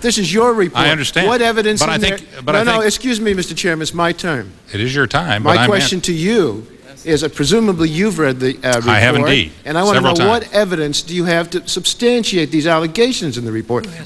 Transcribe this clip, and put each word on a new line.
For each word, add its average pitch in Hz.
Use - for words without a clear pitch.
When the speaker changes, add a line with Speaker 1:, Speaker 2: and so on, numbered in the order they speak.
Speaker 1:
This 220
is 170
your 226
report. 165
Speaker 2:
I -
understand. -
Speaker 1:
What 240
evidence 214
Speaker 2:
But 156
Speaker 1:
in 160
Speaker 2:
I -
think, 196
Speaker 1:
there? 135
Speaker 2:
but 147
Speaker 1:
No, 151
Speaker 2:
I 226
Speaker 1:
no, 240
Speaker 2:
think 220
Speaker 1:
excuse 220
me, 214
Mister 175
Chairman, 160
it's 156
my 170
turn. 139
Speaker 2:
It 101
is 127
your 139
time, 139
Speaker 1:
My 160
Speaker 2:
but 170
I'm -
Speaker 1:
question 190
Speaker 2:
in -
Speaker 1:
to 180
you 160
is, 156
uh, 147
presumably 170
you've 175
read 135
the, 131
uh, 127
report. 117
Speaker 2:
I 107
have 123
indeed. 135
Speaker 1:
And 147
I 180
wanna 202
Speaker 2:
Several -
Speaker 1:
know 185
what 226
Speaker 2:
times. -
Speaker 1:
evidence 175
do 165
you 175
have 170
to 170
substantiate 196
these 156
allegations 170
in 120
the 113
report? 110